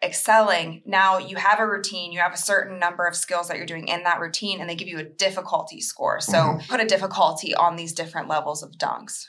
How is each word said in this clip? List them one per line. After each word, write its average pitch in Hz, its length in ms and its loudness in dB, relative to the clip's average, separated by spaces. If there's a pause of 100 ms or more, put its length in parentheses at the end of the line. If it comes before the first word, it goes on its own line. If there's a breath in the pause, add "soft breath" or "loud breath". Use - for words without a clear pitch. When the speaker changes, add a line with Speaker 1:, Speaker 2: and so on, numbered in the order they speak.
Speaker 1:
excelling, 180 840 4
now 190 320 4
you 185 180 -6
have 202 240 4
a 220 80 2
routine, 190 460 -4
you 175 60 -2
have 175 140 2
a 175 40 -10
certain 190 420 0
number 175 260 0
of 170 120 -2
skills 175 320 -2
that 156 80 -6
you're 170 80 -8
doing 165 240 -8
in 170 140 -2
that 175 180 2
routine, 180 400 -6
and 170 80 -8
they 170 60 -8
give 165 120 -10
you 165 120 -8
a 156 40 -6
difficulty 185 800 -4
score. - 400 -2
So 185 160 2
Speaker 2:
Mm-hmm. 156 340 2
Speaker 1:
put 254 80 2
a 220 60 2
difficulty 190 680 2
on 170 220 4
these 165 160 -8
different 165 380 -6
levels 147 340 -2
of - 100 -18
dunks, - 560 -6